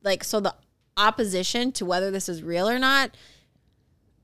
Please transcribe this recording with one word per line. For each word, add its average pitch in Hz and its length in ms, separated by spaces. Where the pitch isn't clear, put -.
like, 190 220
so 220 160
the - 140
opposition 214 760
to 214 120
whether 180 260
this 190 180
is 165 140
real 170 260
or 240 100
not, 269 380